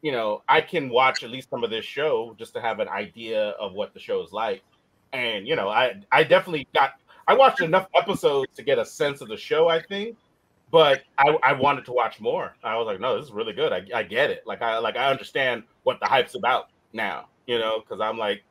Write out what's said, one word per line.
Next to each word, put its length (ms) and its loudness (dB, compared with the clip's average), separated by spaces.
you 120 -2
know, 360 -2
I 120 6
can 300 -4
watch 340 2
at 60 -12
least 200 -12
some 140 -6
of 60 -2
this 140 -6
show 540 -2
just 160 -16
to 60 -8
have 180 -4
an 80 -2
idea 640 -4
of 140 -8
what 220 -8
the 40 -20
show 240 -4
is 100 -12
like. 300 -4
And, 360 -4
you 80 0
know, 120 -2
I, 320 0
I 100 6
definitely 500 2
got, 200 2
I 80 6
watched 280 6
enough 340 0
episodes 580 0
to 80 -16
get 160 2
a 80 -2
sense 360 -4
of 40 -16
the 100 -10
show, 320 2
I 140 2
think, 340 -10
but 320 6
I, 240 6
I 120 6
wanted 320 0
to 60 -12
watch 280 -2
more. 420 -4
I 140 -4
was 100 -2
like, 140 -6
"No, 160 -2
this 100 -8
is 60 -20
really 200 -6
good. 200 -2
I, 200 -6
I 120 -2
get 260 0
it. 160 -8
Like, 160 -8
I, 160 -2
like, 180 -4
I 140 0
understand 540 -4
what 160 0
the 80 -4
hype's 300 0
about 320 0
now," 340 -6
you 100 0
know, 300 -2
'cause 120 -8
I'm 180 -4
like 320 -4